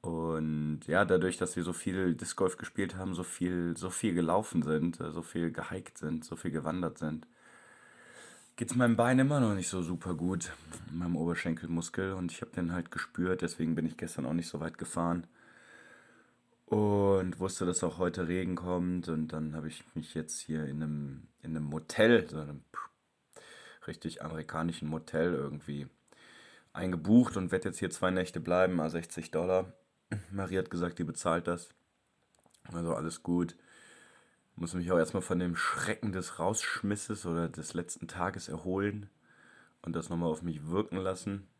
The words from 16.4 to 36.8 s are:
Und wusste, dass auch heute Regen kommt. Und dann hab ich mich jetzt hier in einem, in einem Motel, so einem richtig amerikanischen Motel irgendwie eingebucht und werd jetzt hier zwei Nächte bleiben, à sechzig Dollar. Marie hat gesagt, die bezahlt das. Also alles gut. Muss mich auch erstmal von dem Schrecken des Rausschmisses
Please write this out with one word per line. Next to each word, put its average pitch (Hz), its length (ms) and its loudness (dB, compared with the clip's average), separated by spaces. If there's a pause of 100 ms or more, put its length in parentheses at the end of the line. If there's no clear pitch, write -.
Und 98 720 4
wusste, 95 260 0
dass 90 180 2
auch 85 140 -2
heute 90 300 0
Regen 90 280 0
kommt. 90 520 0
Und 78 200 0
dann 78 260 -4
hab 78 120 -6
ich - 180 -10 (100)
mich 78 200 -8
jetzt 78 260 -6
hier 78 240 -4
in 73 180 -4
einem, 71 460 -6 (140)
in 80 140 -6
einem 76 100 -4
Motel, 107 600 6
so 78 100 -6
einem 73 240 -8 (1200)
richtig 80 360 -8
amerikanischen 80 680 -4
Motel 80 460 0
irgendwie 71 540 -6 (840)
eingebucht 92 640 6
und 95 140 0
werd 92 140 2
jetzt 92 160 -4
hier 92 100 0
zwei 92 200 2
Nächte 92 300 0
bleiben, 90 400 4
à 78 80 0
sechzig 82 420 -6
Dollar. 92 440 2 (560)
Marie 95 280 -2
hat 90 120 -2
gesagt, 87 280 -2
die 87 60 0
bezahlt 85 420 0
das. 87 240 -4 (1000)
Also 82 220 0
alles 82 280 -4
gut. 87 340 0 (1000)
Muss 85 180 -6
mich 87 180 -2
auch 87 60 8
erstmal 82 240 2
von 90 160 0
dem 87 180 0
Schrecken - 560 0
des 90 260 -4
Rausschmisses 101 880 -2